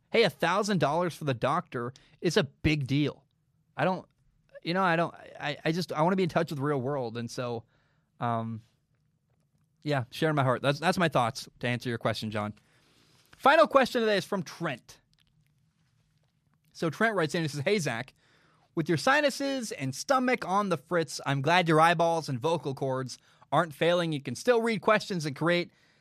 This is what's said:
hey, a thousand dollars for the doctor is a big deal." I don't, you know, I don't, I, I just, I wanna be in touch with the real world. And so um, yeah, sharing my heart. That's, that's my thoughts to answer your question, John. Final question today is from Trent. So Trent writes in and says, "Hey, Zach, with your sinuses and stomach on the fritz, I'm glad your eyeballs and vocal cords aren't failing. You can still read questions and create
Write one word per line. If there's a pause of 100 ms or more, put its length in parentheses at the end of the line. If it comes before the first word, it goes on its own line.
(100)
hey,
a
thousand
dollars
for
the
doctor (260)
is
a
big
deal." (500)
I
don't, (580)
you
know,
I
don't, (260)
I,
I
just,
I
wanna
be
in
touch
with
the
real
world.
And
so (560)
um, (1200)
yeah,
sharing
my
heart.
That's,
that's
my
thoughts (120)
to
answer
your
question,
John. (840)
Final
question
today
is
from
Trent. (1700)
So
Trent
writes
in
and
says,
"Hey,
Zach, (600)
with
your
sinuses
and
stomach
on
the
fritz,
I'm
glad
your
eyeballs
and
vocal
cords (340)
aren't
failing.
You
can
still
read
questions
and
create (300)